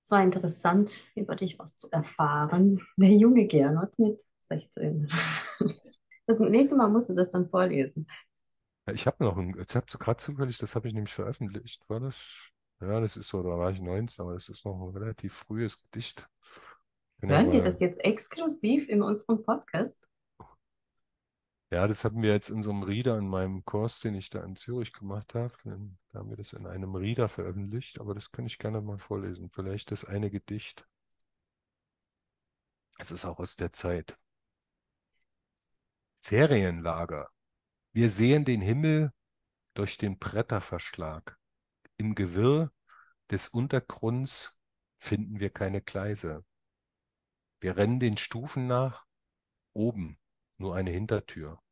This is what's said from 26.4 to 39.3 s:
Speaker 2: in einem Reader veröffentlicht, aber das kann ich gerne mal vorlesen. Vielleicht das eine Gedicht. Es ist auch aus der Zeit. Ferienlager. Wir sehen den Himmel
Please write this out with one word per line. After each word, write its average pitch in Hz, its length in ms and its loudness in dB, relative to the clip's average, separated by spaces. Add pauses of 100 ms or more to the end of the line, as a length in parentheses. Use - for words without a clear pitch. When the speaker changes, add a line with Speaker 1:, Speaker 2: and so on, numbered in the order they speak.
Speaker 2:
in 98 120 -14
einem 95 300 -8
Reader 107 340 0
veröffentlicht, 98 680 -8
aber 104 160 -8
das - 160 -14
kann 123 160 -8
ich - 100 -12
gerne 110 240 -4
mal 104 160 -8
vorlesen. 95 540 -8
Vielleicht 95 400 -8
das 104 140 -8
eine 101 260 -4
Gedicht. - 560 -12 (2000)
Es - 140 -6
ist 90 140 -6
auch 87 120 -8
aus - 200 -10
der 87 160 -6
Zeit. 87 440 -6 (2000)
Ferienlager. 85 1080 2 (640)
Wir 113 160 6
sehen 127 360 4
den 123 140 0
Himmel 151 520 2 (640)